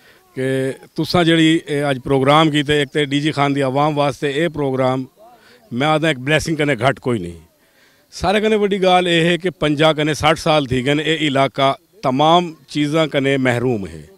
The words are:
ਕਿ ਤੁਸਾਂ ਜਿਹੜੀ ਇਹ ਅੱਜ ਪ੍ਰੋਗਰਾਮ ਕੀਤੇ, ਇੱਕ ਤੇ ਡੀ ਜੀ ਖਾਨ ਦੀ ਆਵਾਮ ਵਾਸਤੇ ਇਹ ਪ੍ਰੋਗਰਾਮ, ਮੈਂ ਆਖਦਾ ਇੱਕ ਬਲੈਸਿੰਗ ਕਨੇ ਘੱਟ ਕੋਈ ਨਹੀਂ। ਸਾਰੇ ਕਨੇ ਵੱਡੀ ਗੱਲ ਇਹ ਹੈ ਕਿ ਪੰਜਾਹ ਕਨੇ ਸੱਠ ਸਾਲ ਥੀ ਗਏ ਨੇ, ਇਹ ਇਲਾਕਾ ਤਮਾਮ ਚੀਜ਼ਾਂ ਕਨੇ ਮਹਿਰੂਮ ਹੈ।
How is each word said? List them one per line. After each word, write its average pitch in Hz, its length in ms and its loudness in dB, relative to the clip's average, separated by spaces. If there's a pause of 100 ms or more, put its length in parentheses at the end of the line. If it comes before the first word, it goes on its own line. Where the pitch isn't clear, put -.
(360)
ਕਿ 135 380 -4 (220)
ਤੁਸਾਂ 170 280 0
ਜਿਹੜੀ 165 440 4
ਇਹ 143 240 -4
ਅੱਜ 135 80 -4
ਪ੍ਰੋਗਰਾਮ 139 520 2
ਕੀਤੇ, 147 300 0
ਇੱਕ 139 100 -6
ਤੇ 151 140 -2
ਡੀ 143 140 -2
ਜੀ 151 120 -2
ਖਾਨ 143 220 0
ਦੀ 139 80 -2
ਆਵਾਮ 139 340 0
ਵਾਸਤੇ 143 400 -2
ਇਹ 165 140 -2
ਪ੍ਰੋਗਰਾਮ, 131 560 -2 (680)
ਮੈਂ 127 140 -2
ਆਖਦਾ 156 220 0
ਇੱਕ 139 100 -4
ਬਲੈਸਿੰਗ 143 380 -2
ਕਨੇ 147 180 0
ਘੱਟ 120 240 0
ਕੋਈ 120 200 -4
ਨਹੀਂ। 85 140 -10 (800)
ਸਾਰੇ 196 300 -2
ਕਨੇ 220 140 0
ਵੱਡੀ 202 280 0
ਗੱਲ 180 240 4
ਇਹ 170 180 2
ਹੈ 175 120 2
ਕਿ 180 120 -4
ਪੰਜਾਹ 151 440 2
ਕਨੇ 151 200 -2
ਸੱਠ 151 240 2
ਸਾਲ 156 280 0
ਥੀ 123 200 -2
ਗਏ 143 80 2
ਨੇ, 151 120 0
ਇਹ 156 220 -2
ਇਲਾਕਾ 135 500 0 (260)
ਤਮਾਮ 156 520 2 (140)
ਚੀਜ਼ਾਂ 147 380 -2
ਕਨੇ 139 300 0
ਮਹਿਰੂਮ 120 500 0
ਹੈ। 78 160 -16 (140)